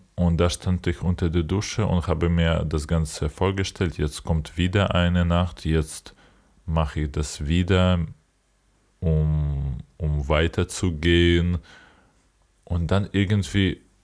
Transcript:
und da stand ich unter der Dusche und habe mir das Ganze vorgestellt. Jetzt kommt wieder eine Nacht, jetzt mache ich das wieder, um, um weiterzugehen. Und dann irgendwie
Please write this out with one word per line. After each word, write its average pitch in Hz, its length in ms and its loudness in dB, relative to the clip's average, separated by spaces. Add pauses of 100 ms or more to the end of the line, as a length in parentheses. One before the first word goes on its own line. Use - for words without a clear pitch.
(160)
und 85 220 2
da 87 120 4
stand 90 360 -2
ich 87 160 -2
unter 87 280 0
der 85 140 0
Dusche 98 420 -2
und 87 220 0
habe 82 200 0
mir 82 360 2
das 78 240 -4
Ganze 80 420 -2
vorgestellt. 95 680 -2
Jetzt - 280 -4
kommt 80 340 -4
wieder 92 360 2
eine 87 300 2
Nacht, 87 400 0
jetzt 78 500 -2 (520)
mache 80 360 -2
ich 73 100 -4
das 76 340 -6
wieder, 90 540 4 (1000)
um, 76 800 0 (180)
um 73 320 -2
weiterzugehen. 85 1300 2 (1080)
Und 85 260 -2
dann 98 220 0
irgendwie 98 720 0 (220)